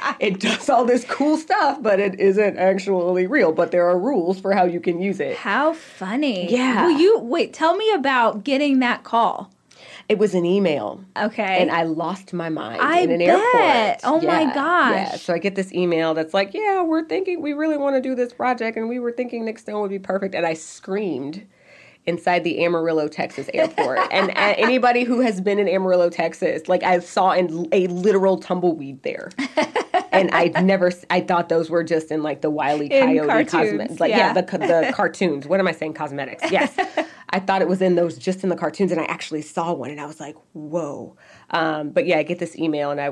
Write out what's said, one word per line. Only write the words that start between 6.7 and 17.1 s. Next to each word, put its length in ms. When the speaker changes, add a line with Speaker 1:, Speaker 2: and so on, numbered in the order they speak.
Speaker 2:
Well, 140
you, 200
wait, 320
tell 240
me 160
about 520
getting 360
that 240
call. 480
Speaker 1:
It 100
was 160
an 120
email. 580
Speaker 2:
Okay. 400
Speaker 1:
And 100
I 120
lost 500
my 160
mind 320
Speaker 2:
I 200
Speaker 1:
in 100
an 80
Speaker 2:
bet. 100
Speaker 1:
airport. 760
Speaker 2:
Oh, 220
my 160
Speaker 1:
Yeah. 120
Speaker 2:
gosh. 400
Speaker 1:
Yeah. 40
So 180
I 40
get 160
this 200
email 400
that's 180
like, 220
"Yeah, 280
we're 220
thinking, 380